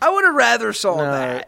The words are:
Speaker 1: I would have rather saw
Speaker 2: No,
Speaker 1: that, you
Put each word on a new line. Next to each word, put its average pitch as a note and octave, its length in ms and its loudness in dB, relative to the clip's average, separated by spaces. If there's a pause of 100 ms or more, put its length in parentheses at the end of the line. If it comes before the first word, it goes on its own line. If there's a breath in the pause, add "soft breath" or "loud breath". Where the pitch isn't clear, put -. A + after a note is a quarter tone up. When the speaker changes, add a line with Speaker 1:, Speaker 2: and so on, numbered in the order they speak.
Speaker 1:
I D#4 80 2
would G4 160 2
have E4 100 2
rather A#3 360 2
saw F#3 260 -2
Speaker 2:
No, C#3+ 140 -2
Speaker 1:
that, C3 260 -4
you - 100 -12